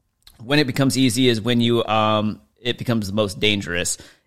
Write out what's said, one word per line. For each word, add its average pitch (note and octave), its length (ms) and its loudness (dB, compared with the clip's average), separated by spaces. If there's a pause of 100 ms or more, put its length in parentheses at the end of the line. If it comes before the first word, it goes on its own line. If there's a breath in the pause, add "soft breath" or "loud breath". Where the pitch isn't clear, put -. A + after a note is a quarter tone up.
(420)
when C3+ 160 0
it D3 80 2
becomes B2+ 300 0
easy B2+ 320 2
is A#2 120 2
when A#2+ 200 0
you, A#2 240 2
um, G#2+ 560 0 (180)
it A#2+ 200 -6
becomes A2+ 280 -2
the F#2+ 60 -8
most G#2 260 -2
dangerous, G2+ 600 -2 (280 loud breath)